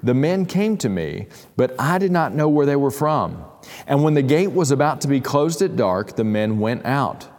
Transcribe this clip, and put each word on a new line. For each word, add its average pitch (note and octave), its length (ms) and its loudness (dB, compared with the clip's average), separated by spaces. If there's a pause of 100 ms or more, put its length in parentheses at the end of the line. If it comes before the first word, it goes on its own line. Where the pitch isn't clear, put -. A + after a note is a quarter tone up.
the A#2+ 100 2
men E3+ 320 0
came G3+ 320 -2
to B2 120 -2
me, F2+ 380 -6 (300)
but B2+ 220 2
I D3+ 180 0
did F#3+ 140 0
not D#3+ 240 0
know D3+ 140 2
where D3 180 4
they C#3+ 80 2
were C#3 160 2
from. B2 460 -2 (500)
And C#3 160 2
when D#3 100 4
the D3 80 4
gate D3+ 300 2
was D#3+ 180 0
about C#3+ 320 2
to C#3+ 60 -4
be C#3 120 2
closed D3+ 420 0
at F3+ 140 0
dark, G2+ 400 0
the A#2 80 -2
men G#2+ 360 0
went A2+ 260 -2
out. B2+ 420 -2 (120)